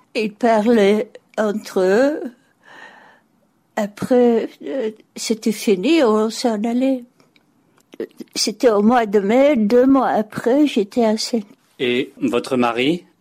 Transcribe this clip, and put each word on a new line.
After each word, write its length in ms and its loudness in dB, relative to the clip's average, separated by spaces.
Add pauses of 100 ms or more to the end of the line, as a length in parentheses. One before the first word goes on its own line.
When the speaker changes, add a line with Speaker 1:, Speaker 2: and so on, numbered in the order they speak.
(160)
Speaker 1:
Ils 160 -4
parlaient 800 2 (280)
entre 440 -4
eux. 400 2 (1500)
Après, 720 0 (160)
euh, 280 -6 (220)
c'était 380 -4
fini, 500 0
on 280 2
s'en 340 -4
allait. 400 -2 (1300)
C'était 340 0
au 140 0
mois 220 2
de 140 0
mai, 380 2
deux 280 2
mois 260 2
après, 540 0
j'étais 400 0
enceinte. 380 -2 (340)
Speaker 2:
Et 440 -2
votre 340 -2
mari, 480 0 (180)